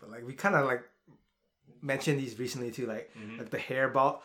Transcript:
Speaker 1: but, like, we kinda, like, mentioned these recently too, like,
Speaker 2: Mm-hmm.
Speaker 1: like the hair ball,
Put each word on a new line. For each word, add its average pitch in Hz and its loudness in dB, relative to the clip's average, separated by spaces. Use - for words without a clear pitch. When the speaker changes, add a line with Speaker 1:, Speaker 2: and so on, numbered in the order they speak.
Speaker 1:
but, 107 -18
like, 120 -12
we 131 -10
kinda, 160 4
like, 123 2
mentioned 139 0
these 117 -6
recently 123 -4
too, 120 -6
like, 113 -8
Speaker 2:
Mm-hmm. 110 -12
Speaker 1:
like 113 -10
the 127 -4
hair 131 2
ball, 135 4